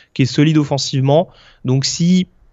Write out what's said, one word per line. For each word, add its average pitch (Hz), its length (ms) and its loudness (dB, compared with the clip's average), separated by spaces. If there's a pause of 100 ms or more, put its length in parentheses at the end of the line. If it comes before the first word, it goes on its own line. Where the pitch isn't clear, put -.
(160)
qui 139 80 2
est - 20 0
solide 156 320 2
offensivement. 139 720 0 (340)
Donc 131 220 -2
si, 180 420 0 (260)